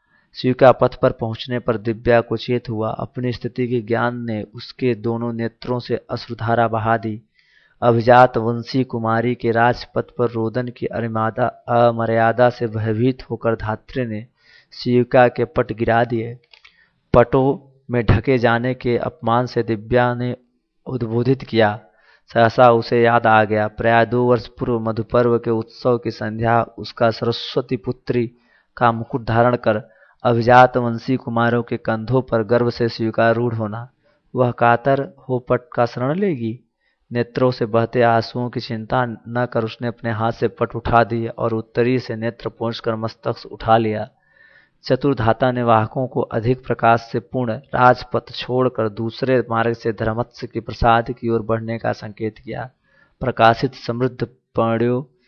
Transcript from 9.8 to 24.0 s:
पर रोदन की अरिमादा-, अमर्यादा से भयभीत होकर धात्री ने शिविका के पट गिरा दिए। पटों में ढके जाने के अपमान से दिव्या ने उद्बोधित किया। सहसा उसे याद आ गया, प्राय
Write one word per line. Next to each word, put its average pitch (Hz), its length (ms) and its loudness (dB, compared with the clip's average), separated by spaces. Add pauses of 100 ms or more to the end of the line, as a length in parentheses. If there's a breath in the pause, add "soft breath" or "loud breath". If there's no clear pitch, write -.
पर 120 120 0
रोदन 113 380 -4
की 120 180 -8
अरिमादा-, 113 840 -4
अमर्यादा 113 840 2
से 120 160 -4
भयभीत 110 640 -2
होकर 113 260 -2
धात्री 110 500 -8
ने 110 200 -8 (460 soft breath)
शिविका 123 560 4
के 120 160 -2
पट 127 280 -2
गिरा 117 320 0
दिए। 117 340 -6 (760 soft breath)
पटों 135 640 2 (120)
में 120 160 -2
ढके 131 320 2
जाने 117 360 0
के 123 240 -2
अपमान 117 480 -2
से 120 160 -2
दिव्या 117 520 0
ने 123 220 -6 (500)
उद्बोधित 120 560 -2
किया। 107 380 2 (540 soft breath)
सहसा 120 380 6
उसे 117 300 2
याद 117 240 4
आ 110 180 6
गया, 107 240 0
प्राय 113 380 2